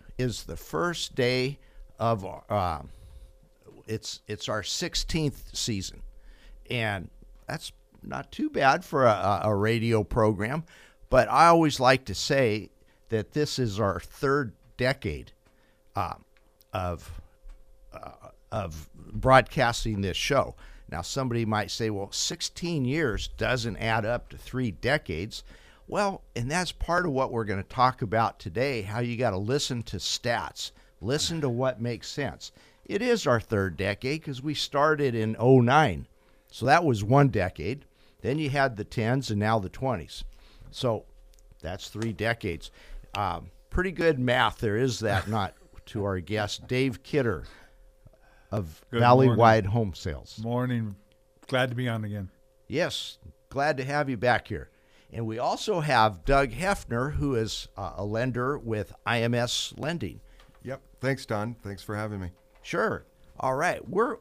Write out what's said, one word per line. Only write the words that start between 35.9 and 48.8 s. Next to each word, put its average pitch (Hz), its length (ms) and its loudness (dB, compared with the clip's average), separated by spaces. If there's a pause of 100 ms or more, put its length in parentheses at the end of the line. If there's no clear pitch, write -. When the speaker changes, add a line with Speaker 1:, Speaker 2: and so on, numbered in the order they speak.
Speaker 1:
So - 140 -6
that 160 180 6
was 113 200 2
one 135 260 6
decade. 95 560 -2 (360)
Then 135 160 -2
you 151 120 -2
had 135 260 2
the 104 80 -6
tens 120 480 -2
and 101 80 0
now 110 200 2
the 92 100 -4
twenties. 92 560 -6 (460)
So 113 340 -2 (560)
that's 92 260 -10
three 110 240 -6
decades. 104 580 -4 (460)
Um, 90 360 -4 (180)
pretty 180 220 -2
good 160 280 2
math 123 380 4
there, 107 180 0
is 123 240 0
that 98 300 0
not, 104 260 -2 (140)
<laughs> - 180 -20
to 104 160 -4
our 95 160 -2
guest, 104 480 -4
Dave 127 340 0
Kidder 117 440 0 (1080)
of 87 380 -6